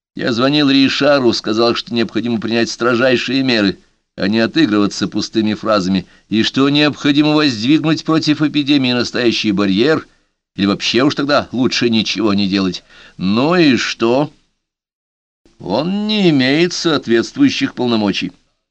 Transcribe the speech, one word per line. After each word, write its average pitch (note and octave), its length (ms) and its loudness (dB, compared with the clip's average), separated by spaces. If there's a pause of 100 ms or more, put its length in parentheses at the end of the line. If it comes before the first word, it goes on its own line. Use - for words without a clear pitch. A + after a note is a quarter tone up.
(160)
Я B2+ 180 -4
звонил C#3 360 2
Ришару, C3+ 640 2
сказал, A2+ 420 0
что - 180 -10
необходимо A2+ 480 -2
принять A2+ 280 -2
строжайшие B2 720 0
меры, A2 360 0 (420)
а F#2+ 80 -2
не G#2+ 120 0
отыгрываться G#2 680 0
пустыми G#2+ 460 -4
фразами, G2 520 0 (220)
и G#2+ 160 0
что C3 240 0
необходимо D3 640 2
воздвигнуть D3 720 0
против D3+ 380 0
эпидемии C#3+ 500 0
настоящий A2 640 -2
барьер, G#2 540 0 (500)
или G2+ 80 0
вообще G2+ 380 0
уж C#3 120 2
тогда C#3 380 -2
лучше A#2 360 -2
ничего G#2+ 440 0
не G2 160 0
делать». F#2+ 340 -2 (340)
«Ну A2+ 380 0
и D3+ 220 4
что?» B2+ 540 -2 (1300)
«Он E3 480 -4
не G#3 220 2
имеет D3 440 2
соответствующих C3 1000 0
полномочий. A2 580 -2 (400)